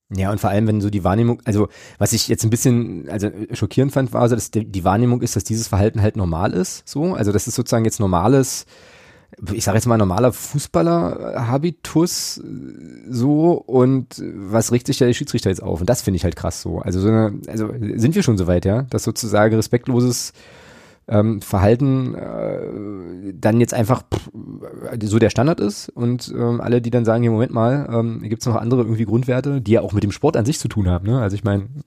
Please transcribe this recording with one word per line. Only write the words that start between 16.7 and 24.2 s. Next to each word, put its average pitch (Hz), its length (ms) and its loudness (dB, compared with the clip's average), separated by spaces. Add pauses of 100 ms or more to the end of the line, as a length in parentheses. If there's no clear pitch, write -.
Also 90 200 -4
so 98 80 2
eine, 110 380 2
also 107 260 -4 (220)
sind 123 220 2
wir 202 80 2
schon 113 140 2
so 87 100 0
weit, 90 160 2
ja, 107 180 2
dass 117 220 -4
sozusagen 110 500 2
respektloses, 120 760 0 (760)
ähm, 107 340 2
Verhalten, 123 720 2
äh, 98 1200 -8
dann 107 240 2
jetzt 117 160 2
einfach, 117 300 0 (100)
pff, - 160 -6 (720)